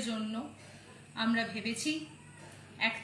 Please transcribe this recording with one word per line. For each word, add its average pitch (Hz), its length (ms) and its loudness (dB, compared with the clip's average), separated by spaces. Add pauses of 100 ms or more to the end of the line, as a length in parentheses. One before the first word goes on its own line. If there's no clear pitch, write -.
জন্য 220 260 0 (800)
আমরা 226 280 6 (100)
ভেবেছি। 220 400 2 (880)
এক 226 260 4